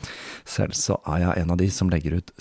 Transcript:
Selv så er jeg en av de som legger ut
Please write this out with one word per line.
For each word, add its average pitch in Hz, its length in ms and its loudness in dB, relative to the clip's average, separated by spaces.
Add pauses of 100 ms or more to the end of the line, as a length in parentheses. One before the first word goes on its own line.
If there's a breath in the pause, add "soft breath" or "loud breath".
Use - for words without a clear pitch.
(420 loud breath)
Selv - 320 -4
så - 320 0
er 80 160 2
jeg 87 220 2
en 82 100 2
av 87 80 4
de 98 80 4
som 92 240 2
legger 78 240 0
ut - 240 -6